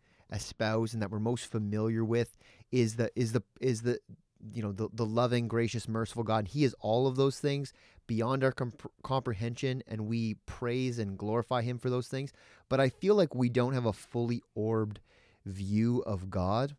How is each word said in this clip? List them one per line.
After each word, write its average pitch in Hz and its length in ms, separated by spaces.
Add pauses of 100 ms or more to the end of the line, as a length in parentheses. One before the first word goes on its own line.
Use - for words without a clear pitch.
(320)
espouse 110 600
and 113 100
that 95 80
we're 107 80
most 117 320
familiar 110 540
with 117 320 (340)
is 113 260
the, 117 200
is 117 160
the, 117 100 (180)
is 120 220
the, 120 160 (540)
you 113 100
know, 104 100
the, 101 200
the 113 140
loving, 117 420
gracious, 113 400
merciful 113 340
God. 110 260
He 147 160
is 120 160
all 117 260
of 127 100
those 135 220
things 143 340 (340)
beyond 120 380
our 131 80
comp-, - 380 (120)
comprehension, 127 840
and 110 200
we 113 280 (120)
praise 123 520
and 98 200
glorify 113 440
him 123 160
for 127 120
those 123 180
things. 135 240 (360)
But 135 120
I 131 80
feel 190 260
like 180 200
we 123 140
don't 123 260
have 123 120
a 107 60
fully 120 500 (120)
orbed 107 460 (440)
view 104 600
of 95 240
God. 104 480